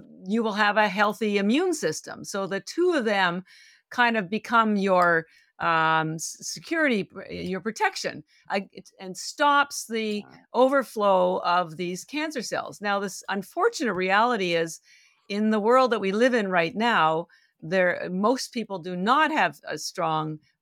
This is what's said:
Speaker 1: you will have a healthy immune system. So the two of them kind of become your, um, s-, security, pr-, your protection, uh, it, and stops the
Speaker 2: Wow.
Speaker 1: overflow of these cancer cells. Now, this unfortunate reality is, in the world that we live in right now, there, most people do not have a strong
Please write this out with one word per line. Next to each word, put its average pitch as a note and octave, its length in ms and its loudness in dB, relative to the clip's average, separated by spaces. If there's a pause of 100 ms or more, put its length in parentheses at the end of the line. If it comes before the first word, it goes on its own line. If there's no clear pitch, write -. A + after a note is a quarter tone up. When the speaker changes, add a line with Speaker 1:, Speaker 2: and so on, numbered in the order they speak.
(260)
Speaker 1:
you A3 180 0
will G#3+ 100 -2
have G#3 240 2
a G#3+ 100 4
healthy G3+ 520 0
immune C#4+ 340 2
system. - 500 -6
So G3 240 -6
the F#3+ 140 -6
two F4+ 320 0
of C#4 100 0
them F#3 400 0 (460)
kind A#3 280 2
of F#3+ 100 -4
become A3 480 0
your, F3+ 520 2 (320)
um, D#3+ 560 2
s-, - 260 -10
security, B3+ 640 -2
pr-, - 260 -16
your F3+ 300 -8
protection, G#3+ 640 -4 (260)
uh, G3+ 120 -2 (100)
it, - 180 -20 (100)
and F#3 160 -12
stops - 720 0
the G#3+ 380 -4
Speaker 2:
Wow. - 60 -20 (260)
Speaker 1:
overflow G#3 840 4
of F3 380 0
these F3+ 260 -6
cancer D4+ 380 -6
cells. - 400 -8
Now, G3+ 180 0
this G3 300 -8
unfortunate A#3 640 -2
reality F#3+ 600 2
is, E3 240 -2 (500)
in G#3+ 220 0
the G#3+ 80 2
world A#3+ 320 4
that A3 100 -2
we F#3+ 100 0
live A#3 220 4
in G#3 160 0
right E3 260 0
now, F3 520 2 (340)
there, F3+ 480 0
most G#3 420 0
people G3+ 280 -8
do F3+ 160 -8
not C4+ 360 2
have F#3+ 360 0
a D3+ 100 -6
strong D#3 640 -4 (220)